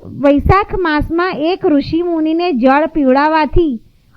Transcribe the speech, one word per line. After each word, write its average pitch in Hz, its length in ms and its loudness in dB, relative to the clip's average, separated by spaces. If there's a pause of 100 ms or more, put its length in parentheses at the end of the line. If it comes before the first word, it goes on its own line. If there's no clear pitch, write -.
વૈશાખ 285 760 0
માસમાં 330 540 -2
એક 370 340 -2
ઋષિ 311 360 0
મુનિને 339 500 -2
જળ 269 340 2
પીવડાવવાથી 302 960 0 (340)